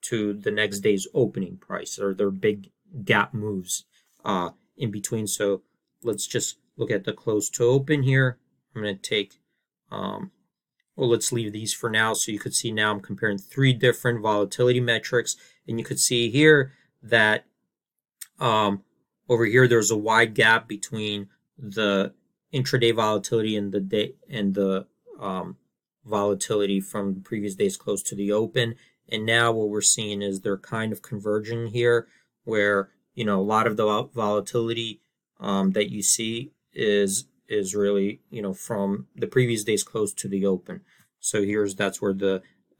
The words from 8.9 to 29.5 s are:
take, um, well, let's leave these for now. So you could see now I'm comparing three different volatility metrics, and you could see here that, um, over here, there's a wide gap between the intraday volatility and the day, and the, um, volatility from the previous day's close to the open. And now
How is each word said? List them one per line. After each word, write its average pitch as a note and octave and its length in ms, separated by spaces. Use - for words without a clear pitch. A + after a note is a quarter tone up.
take, G2+ 440
um, G1+ 420
well, C3 120
let's A#2 220
leave A2+ 220
these A2 200
for - 160
now. A2 240
So A2 200
you G#2 60
could - 160
see A2+ 160
now G#2+ 200
I'm G#2 80
comparing G2+ 380
three C3+ 340
different A#2+ 500
volatility G#2+ 600
metrics, A#2 560
and A2+ 140
you A2 60
could - 160
see A#2 280
here C#3+ 440
that, A2 440
um, G#2+ 440
over A#2 140
here, B2 240
there's A2+ 240
a A2 60
wide A2 380
gap A2+ 340
between G#2 580
the G2+ 560
intraday B2 420
volatility G#2+ 640
and G2+ 160
the G#2 80
day, G#2 340
and G2+ 240
the, F#2+ 340
um, F#2 380
volatility G2+ 760
from G2 340
the F#2+ 60
previous G#2 340
day's F#2+ 220
close G#2 260
to - 140
the G2+ 160
open. A2+ 440
And G#2+ 160
now A#2 260